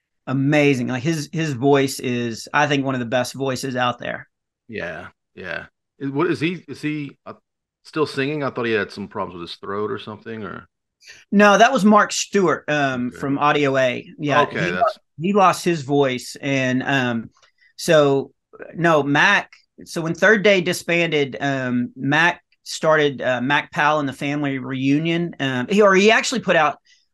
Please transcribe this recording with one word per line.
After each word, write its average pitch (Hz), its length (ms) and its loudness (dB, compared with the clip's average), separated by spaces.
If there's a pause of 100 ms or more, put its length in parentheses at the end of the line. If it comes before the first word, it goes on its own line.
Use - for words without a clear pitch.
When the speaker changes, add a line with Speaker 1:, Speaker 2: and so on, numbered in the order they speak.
(260)
Speaker 1:
amazing. 135 600 2
Like, 127 140 -6
his, 151 300 -4
his 160 200 -4
voice 135 480 2
is, 120 520 -6
I 147 140 2
think, 143 180 -2
one 131 100 -4
of 127 60 -4
the 123 60 -6
best 123 260 -2
voices 131 440 -6
out 123 220 -2
there. - 300 -10 (400)
Speaker 2:
Yeah, 87 400 -12 (260)
yeah. 85 320 -12 (320)
Is, 139 120 -8
what, 151 200 -2
is 127 100 -4
he, 170 280 -6
is 135 140 -16
he, 151 420 -8
uh, 107 100 -16 (500)
still 151 220 -2
singing? 143 360 -4
I 131 80 -2
thought 120 160 -6
he 113 60 0
had 101 180 0
some 101 160 -12
problems 90 320 -10
with 85 100 -12
his - 100 -16
throat 101 340 -8
or 104 60 -8
something, 110 440 -14
or 85 240 -14 (640)
Speaker 1:
No, 202 280 6
that 233 140 6
was 214 120 0
Mark 208 260 6
Stewart, 175 580 0
um, 135 400 -2
Speaker 2:
Okay. 120 100 -12
Speaker 1:
from 139 200 -2
Audio 147 380 2
A. 127 320 -2 (100)
Yeah, 143 240 2
Speaker 2:
Okay, 117 220 -2
Speaker 1:
he, 87 80 -2
Speaker 2:
that's - 260 -2 (220)
Speaker 1:
he 190 120 -2
lost 185 320 4
his 170 180 -2
voice, 135 580 0
and, 131 420 0
um, 123 480 -2 (460)
so, 143 560 2 (420)
no, 160 280 2
Mac. 156 500 2 (320)
So - 160 -8
when 165 140 -4
Third 214 280 4
Day 196 180 4
disbanded, 165 800 -2
um, 127 540 -2
Mac 147 480 0 (220)
started, 151 580 0
uh, 123 180 -2
Mac 143 300 0
Powell 151 300 0
and 143 80 -2
the - 40 -4
Family 143 460 -4
Reunion. 147 800 -2
Um, 131 300 -2
he, 202 140 4
or 196 120 8
he 202 160 6
actually 247 300 2
put 180 160 0
out, 147 240 2 (340)